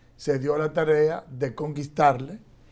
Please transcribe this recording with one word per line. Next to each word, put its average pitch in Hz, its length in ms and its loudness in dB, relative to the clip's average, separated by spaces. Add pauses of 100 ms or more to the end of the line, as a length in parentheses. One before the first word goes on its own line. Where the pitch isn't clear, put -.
(160)
se 143 220 -2
dio 147 160 0
a 151 40 0
la 156 140 -2
tarea 156 560 2
de 127 260 -6
conquistarle 143 840 0 (340)